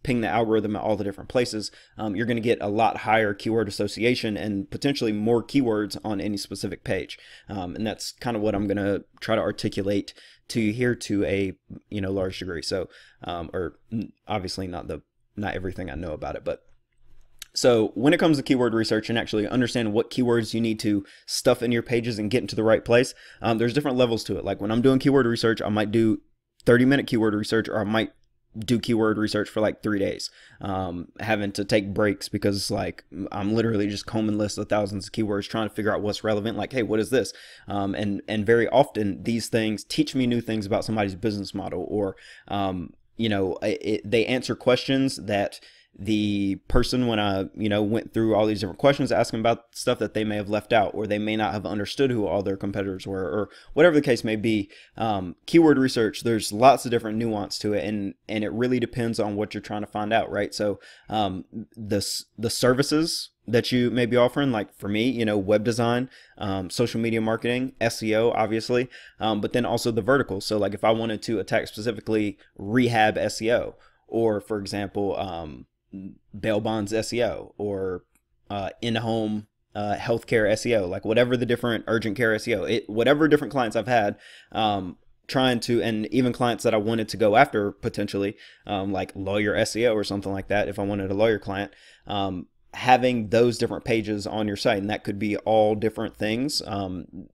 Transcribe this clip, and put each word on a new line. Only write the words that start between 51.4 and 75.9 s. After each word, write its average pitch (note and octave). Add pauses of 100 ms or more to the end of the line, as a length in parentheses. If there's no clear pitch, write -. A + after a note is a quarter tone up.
have G2
understood G#2+
who G#2+
all F#2
their G2
competitors G2
were, F#2+
or F#2+ (240)
whatever D#3
the D3
case C3
may A2
be. G#2+ (260)
Um, G2 (120)
keyword D#3
research, B2
there's A2+
lots A#2+
of A#2
different A2
nuance G#2+
to G#2
it, F#2+
and, G2+ (140)
and G#2+
it -
really B2
depends A#2
on G#2
what G#2
you're G#2
trying G#2+
to G#2
find G#2+
out, A2
right? G2+
So, G#2 (300)
um, G2 (320)
the G#2+
s-, - (140)
the A2+
services C#3+ (180)
that A2+
you A#2+
may A#2+
be A#2+
offering, B2+
like, G#2
for -
me, A2
you A#2
know, G#2
web G#2
design, A#2+ (300)
um, F#2+
social A#2
media A2+
marketing, A#2+
S A2+
E G#2+
O, A#2
obviously, A2+ (300)
um, G#2+
but G#2+
then A#2+
also A#2
the A2+
verticals. A2+
So, G#2+
like, G2+
if G2+
I A2
wanted A2+
to A2
attack -
specifically G#2+ (180)
rehab A2
S G#2
E A2+
O, B1+ (320)
or, A2
for G#2+
example, G2+
um, E2+ (720)